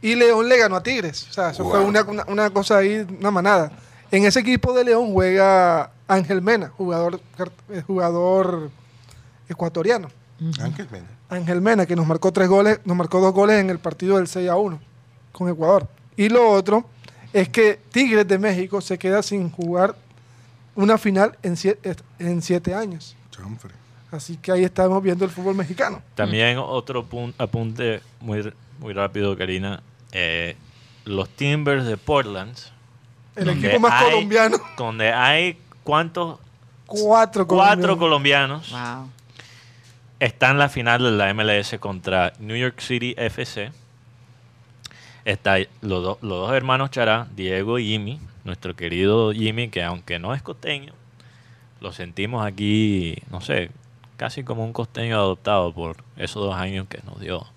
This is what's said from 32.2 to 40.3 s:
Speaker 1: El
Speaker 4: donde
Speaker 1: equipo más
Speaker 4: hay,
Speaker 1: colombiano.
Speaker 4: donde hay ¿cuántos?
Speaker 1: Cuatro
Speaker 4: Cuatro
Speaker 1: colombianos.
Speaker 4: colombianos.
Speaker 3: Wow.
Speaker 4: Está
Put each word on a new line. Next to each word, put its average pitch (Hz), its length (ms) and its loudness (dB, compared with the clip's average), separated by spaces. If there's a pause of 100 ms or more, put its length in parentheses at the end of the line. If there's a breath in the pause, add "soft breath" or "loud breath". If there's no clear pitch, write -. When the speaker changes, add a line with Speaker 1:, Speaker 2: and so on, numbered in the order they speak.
Speaker 1:
El 196 120 -4
Speaker 4:
donde 143 220 -2
Speaker 1:
equipo 208 120 4
más 240 120 4 (100)
Speaker 4:
hay, 480 100 6
Speaker 1:
colombiano. 220 460 2 (180)
Speaker 4:
donde 113 340 0
hay 151 480 2 (240)
¿cuántos? 165 560 -2 (480)
Speaker 1:
Cuatro 214 600 2
Speaker 4:
Cuatro 185 500 4
Speaker 1:
colombianos. 143 720 2
Speaker 4:
colombianos. 123 320 -10
Speaker 3:
Wow. 131 80 -18 (1120 soft breath)
Speaker 4:
Está 127 300 2